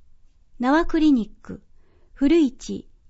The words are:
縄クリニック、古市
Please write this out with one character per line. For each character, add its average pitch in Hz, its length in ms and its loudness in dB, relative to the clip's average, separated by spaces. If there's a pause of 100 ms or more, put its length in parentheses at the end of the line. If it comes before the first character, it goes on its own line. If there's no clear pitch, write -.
(600)
縄 294 260 0
ク 330 140 -2
リ 302 120 4
ニ 226 140 0
ッ - 40 -18 (120)
ク、 - 180 -18 (540)
古 294 240 2
市 240 500 -4 (220)